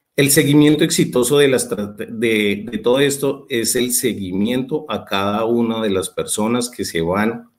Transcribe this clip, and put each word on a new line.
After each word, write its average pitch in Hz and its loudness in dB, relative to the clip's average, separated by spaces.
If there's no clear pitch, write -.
El 139 4
seguimiento 147 4
exitoso 147 2
de, 143 6
las 123 0
tra-, 101 -6
de, 107 -2
de 110 -6
todo 123 2
esto 139 -2
es 117 -2
el 123 -2
seguimiento 107 -2
a 104 -6
cada 101 -2
una 113 0
de 110 0
las 92 -2
personas 117 -2
que - -8
se - -4
van 104 -2